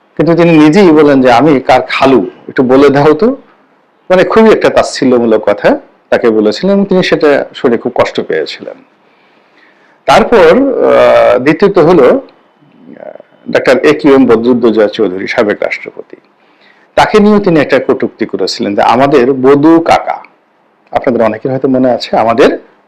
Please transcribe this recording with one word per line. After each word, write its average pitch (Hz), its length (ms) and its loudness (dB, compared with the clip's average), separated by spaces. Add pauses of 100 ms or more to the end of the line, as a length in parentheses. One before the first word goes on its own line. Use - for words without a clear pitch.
(180)
কিন্তু 165 180 0
তিনি 170 220 2
নিজেই 156 340 4
বলেন 147 300 2
যে, 127 100 2
"আমি 127 280 2
কার 131 280 0
খালু, 131 380 0 (220)
একটু - 160 -4
বলে 135 260 4
দাও 143 240 2
তো।" 220 220 -2 (720)
মানে, 185 140 2
খুবই 220 280 2
একটা 160 180 0
তাচ্ছিল্যমূলক 117 760 0
কথা 165 340 -2 (300)
তাকে 120 200 0
বলেছিলেন 170 460 0
এবং 196 100 0
তিনি 185 180 0
সেটা 151 500 0
শুনে 120 240 -2
খুব 123 180 -8
কষ্ট - 260 -2
পেয়েছিলেন। - 560 -10 (1300)
তারপর, 165 440 2
আহ, 123 880 2
দ্বিতীয়ত 160 400 -2
হলো, 156 320 4
আহ, 262 120 0 (1300)
ডাক্তার 127 280 0
এ 147 220 0
কিউ 139 140 2
এম 135 120 4
বদরুদ্দোজা 113 640 0
চৌধুরী, 98 400 -6
সাবেক 101 360 -4
রাষ্ট্রপতি, - 540 -12 (800)
তাকে 175 240 0
নিয়েও 208 200 2
তিনি 180 200 0
একটা 131 280 -2
কটূক্তি - 380 -4
করেছিলেন 101 500 -6
যে, 110 60 -2
"আমাদের 127 520 2
বদু 143 460 2
কাকা।" - 440 -2 (680)
আপনাদের 127 300 -2
অনেকের 110 300 -4
হয়তো 131 160 -4
মনে 131 240 0
আছে, 117 260 -6
"আমাদের 113 400 0 (300)